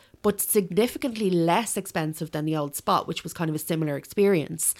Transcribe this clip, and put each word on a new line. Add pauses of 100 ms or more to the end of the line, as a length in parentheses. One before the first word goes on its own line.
(220)
but
significantly
less
expensive
than
the
Old
Spot,
which
was
kind
of
a
similar
experience.